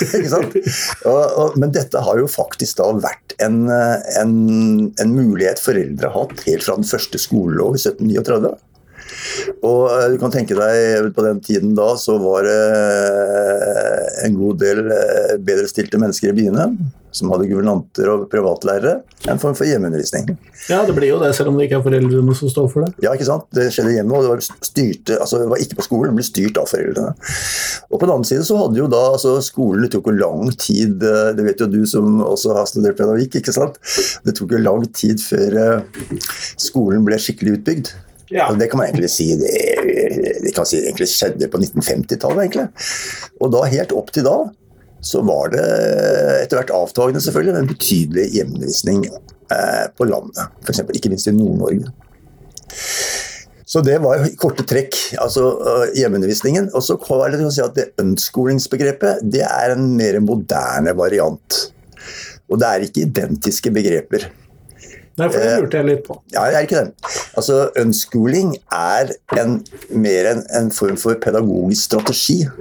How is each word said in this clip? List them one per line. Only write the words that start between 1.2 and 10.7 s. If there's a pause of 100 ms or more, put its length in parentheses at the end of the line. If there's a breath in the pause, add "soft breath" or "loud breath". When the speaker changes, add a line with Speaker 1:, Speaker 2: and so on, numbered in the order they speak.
Speaker 1:
og,
men
dette
har
jo
faktisk
da
vært
en,
eh,
en, (680)
en
mulighet
foreldre
har
hatt
helt
fra
den
første
skolelov
i
sytten
niogtredve. (1080 loud breath)
Og, (100)
eh,
du
kan
tenke
deg,